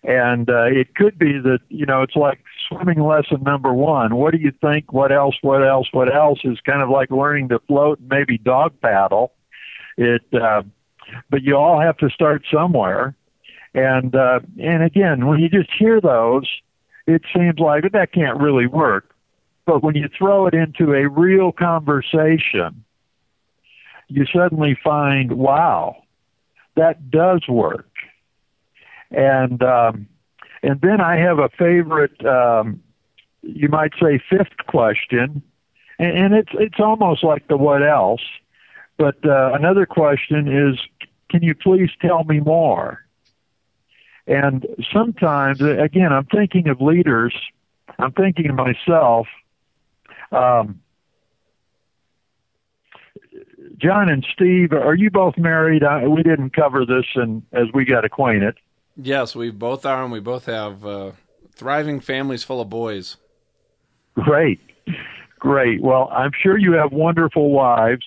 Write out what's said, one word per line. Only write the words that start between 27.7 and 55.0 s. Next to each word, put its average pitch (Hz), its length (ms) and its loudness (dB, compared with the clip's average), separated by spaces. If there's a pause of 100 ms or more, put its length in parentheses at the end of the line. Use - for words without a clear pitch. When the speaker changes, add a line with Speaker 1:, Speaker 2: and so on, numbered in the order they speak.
Speaker 1:
And, 131 520 0
um, 117 440 0 (560)
and 139 200 -2
then 202 180 2
I 170 160 0
have 165 220 2
a 139 100 0
favorite, 160 760 0
um, 120 560 0 (600)
you 147 280 -4
might 156 280 0
say, 147 200 2 (100)
fifth - 380 -2
question, 123 760 -2 (560)
and, 170 200 -2
and 196 160 2
it's, 220 200 0
it's 208 260 -2
almost 214 440 0
like 151 240 0
the 151 80 0
"what 143 260 2
else?" 123 400 2 (760)
But, 143 260 -2
uh, 135 300 2
another 180 320 2
question 151 600 0
is, 139 320 0 (520)
"Can 170 120 2
you 165 120 0
please 185 340 2 (140)
tell 170 220 0
me 151 160 0
more?" 147 580 0 (1300)
And 139 360 0 (280)
sometimes, 147 680 0
again, 151 520 2
I'm 139 140 0
thinking 185 420 0
of 127 120 -2
leaders, 139 540 2 (640)
I'm 131 140 -4
thinking 165 380 0
of 135 40 -2
myself, 127 720 0 (1080)
um, 117 480 0 (3000)
John 196 320 2
and 139 240 -2
Steve, 180 400 2
are 147 220 0
you 202 160 2